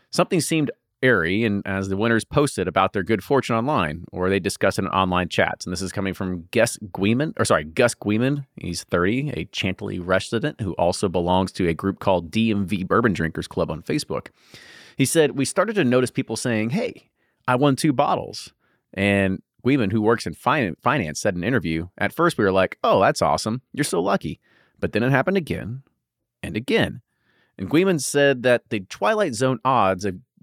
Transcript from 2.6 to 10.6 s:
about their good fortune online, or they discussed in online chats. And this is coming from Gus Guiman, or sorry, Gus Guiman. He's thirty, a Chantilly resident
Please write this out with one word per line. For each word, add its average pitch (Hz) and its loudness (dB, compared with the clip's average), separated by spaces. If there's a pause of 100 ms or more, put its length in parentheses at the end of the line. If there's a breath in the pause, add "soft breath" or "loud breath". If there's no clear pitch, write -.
about 95 2
their 98 -2
good 101 0
fortune 123 0
online, 98 -2
or 92 0
they 98 2
discussed 95 0
in 98 -2
online 90 0
chats. - -2
And 87 -6
this 92 -6
is 92 -6
coming 95 -4
from 92 -6
Gus 110 0 (160)
Guiman, 120 0
or 113 0
sorry, 80 0
Gus 113 2
Guiman. 127 -2 (100)
He's 87 -8
thirty, 110 0
a 87 -8
Chantilly 98 -6
resident 95 -2